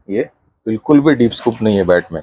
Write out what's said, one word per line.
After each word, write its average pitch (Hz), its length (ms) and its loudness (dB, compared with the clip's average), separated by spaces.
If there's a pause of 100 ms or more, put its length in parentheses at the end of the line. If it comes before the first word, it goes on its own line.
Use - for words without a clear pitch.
(100)
ये, 107 120 -2 (440)
बिल्कुल 127 340 0
भी 147 140 2
डीप 120 180 2
स्कूप 113 300 -4
नहीं 107 140 2
है 95 80 0
बैट 87 280 0
में। 80 100 -8